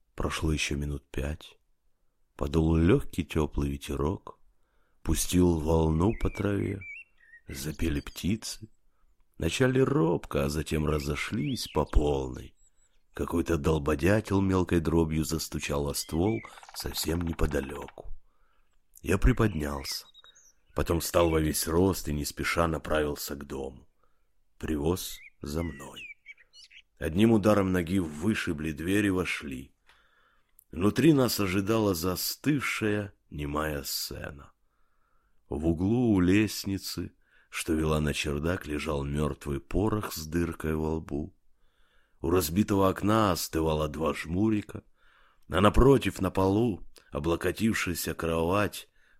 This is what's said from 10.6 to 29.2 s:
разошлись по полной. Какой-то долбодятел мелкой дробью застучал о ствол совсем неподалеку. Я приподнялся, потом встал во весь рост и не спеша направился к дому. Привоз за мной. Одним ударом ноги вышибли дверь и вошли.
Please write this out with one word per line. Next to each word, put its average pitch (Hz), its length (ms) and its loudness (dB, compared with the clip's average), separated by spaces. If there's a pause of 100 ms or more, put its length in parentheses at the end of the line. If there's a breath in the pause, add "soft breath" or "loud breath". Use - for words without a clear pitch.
разошлись 73 840 -4
по 76 160 0
полной. 67 720 0 (580)
Какой-то 80 420 -2
долбодятел 78 840 2
мелкой 92 400 2
дробью 80 440 2
застучал 73 640 -4
о 71 60 -6
ствол 101 460 -2 (340 loud breath)
совсем - 460 -4
неподалеку. 73 920 -4 (880)
Я 90 160 0
приподнялся, 82 920 0 (680 soft breath)
потом 82 240 0
встал 85 320 2
во 80 100 2
весь 78 280 0
рост 87 400 2
и 73 40 -4
не 73 120 -4
спеша 85 420 -2
направился 76 720 -2
к 71 100 -14
дому. 67 420 -10 (720)
Привоз 80 600 -4 (220)
за 73 220 -6
мной. 73 400 -10 (960)
Одним 87 320 4
ударом 101 400 4
ноги 92 300 0
вышибли 80 720 -2
дверь 95 340 0
и 101 40 2
вошли. 76 640 -4 (1000 soft breath)